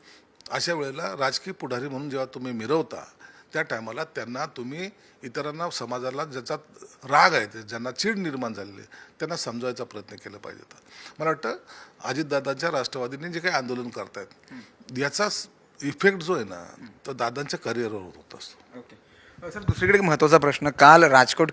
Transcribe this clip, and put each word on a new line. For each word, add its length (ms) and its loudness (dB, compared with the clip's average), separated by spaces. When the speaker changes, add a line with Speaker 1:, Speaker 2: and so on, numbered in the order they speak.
Speaker 1:
अशा 220 -2
वेळेला 460 -6
राजकीय 340 -2
पुढारी 340 -6
म्हणून 220 -8
जेव्हा 240 -6
तुम्ही 180 -8
मिरवता, 540 -2
त्या 80 -2
टायमाला 420 -6
त्यांना 420 -8
तुम्ही 440 -10
इतरांना, 460 -8
समाजाला 560 -6
ज्याचा 300 -8
राग 300 6
आहे, 120 2
ते 160 -12
ज्यांना 300 -8
चीड 260 -2
निर्माण 360 -4
झालेली 240 -12
आहे, 100 -20
त्यांना 160 -6
समजावायचा 480 -6
प्रयत्न 320 -14
केला 220 -18
पाहिजे 260 -16
होता. 180 -20
मला 100 -2
वाटतं 260 -4
अजितदादांच्या 680 -2
राष्ट्रवादीने 580 -6
जे 100 -8
काही 160 -2
आंदोलन 340 -4
करतायत, 380 -12
याचा 320 -2
स-, 180 -8
इफेक्ट 360 0
जो 160 -4
आहे 100 -2
ना, 440 -14
तो 80 -8
दादांच्या 460 -4
करिअरवर 420 -4
होत 340 -18
असतो. 440 -20
Speaker 2:
ओके. 240 -20
अ, 80 -12
सर, 80 -12
दुसरीकडे 380 2
एक 60 0
महत्त्वाचा 340 8
प्रश्न, 320 4
काल 340 12
राजकोट 500 6